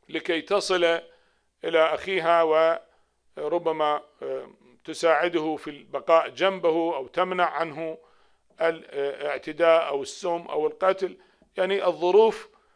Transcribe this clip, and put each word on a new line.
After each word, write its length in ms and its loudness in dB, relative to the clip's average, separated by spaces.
لكي 320 -4
تصل 440 0
إلى 300 2
أخيها، 480 0
وربما، 680 -2
آه، 280 -10
تساعده 720 0
في 140 -12
البقاء 580 0
جنبه 680 0
أو 100 -8
تمنع 440 -2
عنه 480 -6
الاعتداء 1300 0
أو 140 -2
السم 480 -6
أو 160 -2
القتل. 500 0
يعني، 300 -2
الظروف 640 4